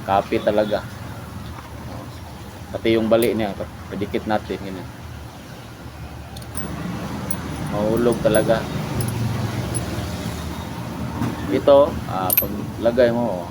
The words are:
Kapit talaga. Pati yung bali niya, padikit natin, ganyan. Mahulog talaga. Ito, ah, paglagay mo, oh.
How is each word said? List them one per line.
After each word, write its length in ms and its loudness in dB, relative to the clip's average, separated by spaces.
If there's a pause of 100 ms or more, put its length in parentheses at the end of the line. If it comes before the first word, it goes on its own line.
Kapit 380 2
talaga. 400 4 (1900)
Pati 240 4
yung 80 4
bali 320 6
niya, 160 0 (340)
padikit 380 -2
natin, 340 0
ganyan. 300 -10 (2750)
Mahulog 560 4
talaga. 340 6 (3000)
Ito, 400 8 (160)
ah, 240 2
paglagay 800 4
mo, 320 0
oh. 60 -10